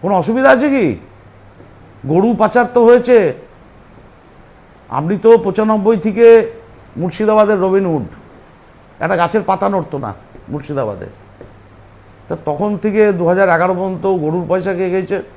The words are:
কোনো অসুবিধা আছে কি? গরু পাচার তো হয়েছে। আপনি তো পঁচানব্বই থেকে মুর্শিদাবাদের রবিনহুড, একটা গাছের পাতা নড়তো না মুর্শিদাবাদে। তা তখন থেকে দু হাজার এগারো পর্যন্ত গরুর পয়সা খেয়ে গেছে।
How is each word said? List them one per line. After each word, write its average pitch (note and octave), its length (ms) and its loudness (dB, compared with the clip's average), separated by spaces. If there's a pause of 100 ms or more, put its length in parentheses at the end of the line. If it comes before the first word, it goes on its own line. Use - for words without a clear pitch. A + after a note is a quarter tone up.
কোনো G3 180 -2
অসুবিধা A#3+ 340 0
আছে B3+ 200 0
কি? A#3 100 0 (1300)
গরু F#3+ 180 2 (120)
পাচার A3+ 240 2 (100)
তো B3 120 4
হয়েছে। A#3+ 300 6 (1700)
আপনি D3+ 340 -4
তো A3 60 4 (160)
পঁচানব্বই G#3+ 640 0
থেকে A3 200 4 (760)
মুর্শিদাবাদের G#3+ 640 0
রবিনহুড, F#3 420 0 (1000)
একটা E3+ 180 -2
গাছের F3 280 -2
পাতা F#3+ 240 -2
নড়তো E3+ 320 -6
না G#2 60 -8 (400)
মুর্শিদাবাদে। C3+ 560 -8 (1200)
তা - 80 -8 (120)
তখন D#3+ 220 -4 (140)
থেকে G#3+ 180 0 (180)
দু F3+ 100 -2
হাজার F#3 260 2
এগারো F3+ 240 0
পর্যন্ত F#3 260 -6 (180)
গরুর E3 260 -4
পয়সা F#3 280 -2
খেয়ে F#3 180 -4
গেছে। F#3+ 220 -4 (200)